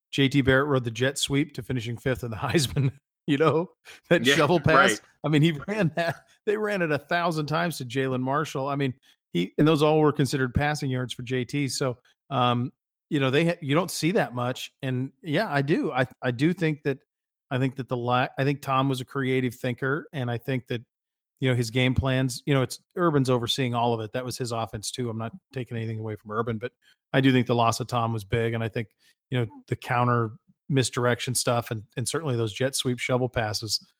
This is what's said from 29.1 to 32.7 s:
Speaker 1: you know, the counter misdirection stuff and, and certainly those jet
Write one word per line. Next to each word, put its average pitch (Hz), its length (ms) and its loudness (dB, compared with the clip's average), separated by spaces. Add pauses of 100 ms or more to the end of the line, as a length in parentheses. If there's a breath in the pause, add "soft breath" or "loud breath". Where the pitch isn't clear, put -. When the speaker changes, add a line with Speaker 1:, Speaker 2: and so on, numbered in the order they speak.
Speaker 1:
you 127 80 0
know, 117 60 0 (220)
the - 80 -2
counter 120 560 0 (380)
misdirection 123 640 0
stuff 120 360 0
and, 107 120 -8 (140)
and 120 100 -4
certainly 147 300 -4
those 110 160 -2
jet 131 220 -2